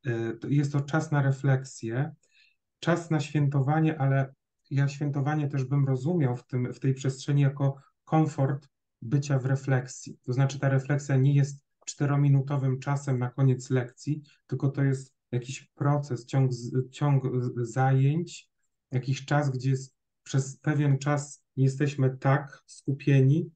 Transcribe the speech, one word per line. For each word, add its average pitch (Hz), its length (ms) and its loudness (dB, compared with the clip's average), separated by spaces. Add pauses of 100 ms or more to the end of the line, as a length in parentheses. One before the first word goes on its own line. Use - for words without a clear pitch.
Y, 113 340 -4
to 127 60 -10
jest 139 240 0
to 143 100 0
czas 156 300 -2
na 147 100 2
refleksję, 135 880 -2 (680)
czas 170 300 0
na 156 80 2
świętowanie, 147 800 0
ale 135 340 0 (360)
ja 139 180 0
świętowanie 147 600 -2
też 139 180 -2
bym 135 220 0
rozumiał 131 500 0
w - 100 -16
tym, 123 260 -4
w - 60 -16
tej 135 140 0
przestrzeni 143 480 -2
jako 139 340 0 (300)
komfort 147 640 0 (340)
bycia 135 380 0
w 123 60 -6
refleksji. - 800 -2
To 131 100 -6
znaczy 135 260 0
ta 139 100 0
refleksja 139 460 0
nie 139 200 4
jest 139 300 0 (200)
czterominutowym 139 920 2
czasem 139 400 -2
na 123 100 -2
koniec 135 400 2
lekcji, 139 520 -4 (260)
tylko 135 220 -2
to 139 140 -2
jest 135 320 -2 (160)
jakiś - 440 -8
proces, 143 500 -2
ciąg 131 280 2
z-, 123 360 -4
ciąg 143 360 0
z-, 120 480 -2
zajęć, 135 760 0 (420)
jakiś 131 340 -4
czas, 143 240 2
gdzie 127 200 -2
jest, - 260 -4 (280)
przez - 340 -4
pewien 143 400 2
czas 143 460 -4 (140)
nie 131 60 4
jesteśmy 135 540 0
tak - 480 0
skupieni 139 920 2